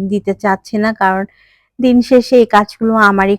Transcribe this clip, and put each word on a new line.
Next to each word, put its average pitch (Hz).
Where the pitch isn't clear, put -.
দিতে 196
চাচ্ছি 196
না, 214
কারণ 190
দিন 247
শেষে 247
এই 214
কাজগুলো 214
আমারই 196